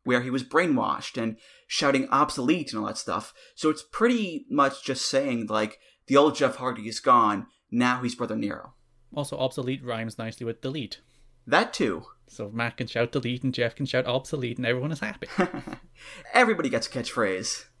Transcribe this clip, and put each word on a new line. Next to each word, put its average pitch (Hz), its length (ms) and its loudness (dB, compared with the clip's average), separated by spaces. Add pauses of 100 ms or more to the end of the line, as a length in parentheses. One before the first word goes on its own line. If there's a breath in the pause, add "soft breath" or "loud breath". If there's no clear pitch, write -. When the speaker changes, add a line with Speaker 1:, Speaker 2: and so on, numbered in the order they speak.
Speaker 1:
where 123 180 2
he 127 80 -4
was 127 120 0
brainwashed 139 800 0
and 110 140 -4 (300 soft breath)
shouting 139 420 2
"obsolete" 147 640 2
and 110 80 -4
all 104 60 -4
that - 100 -6
stuff. - 380 -6 (200 loud breath)
So - 140 0
it's 151 240 0
pretty 214 560 0
much 139 340 2
just 131 240 -4
saying, 127 420 0
like, 110 300 -2 (280 soft breath)
the 135 100 6
old 147 180 8
Jeff 127 220 0
Hardy 120 320 -6
is 110 100 -8
gone, 110 480 4 (240 soft breath)
now 123 320 2
he's 120 120 -2
Brother 110 220 -4
Nero. - 360 -6 (420)
Speaker 2:
Also, 147 220 -4
obsolete 131 480 -4
rhymes 113 320 -6
nicely 113 300 -8
with 117 160 -8
delete. 135 400 -8 (440)
Speaker 1:
That 185 280 2
too. 95 320 -2 (200)
Speaker 2:
So 104 220 -12
Matt 117 300 -4
can 120 80 -4
shout 120 260 -2
"delete" 123 320 -4
and 127 80 0
Jeff 120 240 0
can 143 80 -6
shout 127 220 0
"obsolete" 123 500 -2
and 123 80 -4
everyone 127 280 0
is 143 80 -6
happy. - 260 -8 (100)
Speaker 1:
<laughs> - 960 -6
Everybody 202 380 4
gets 117 160 0
a - 40 -6
catchphrase. 107 760 -2 (140)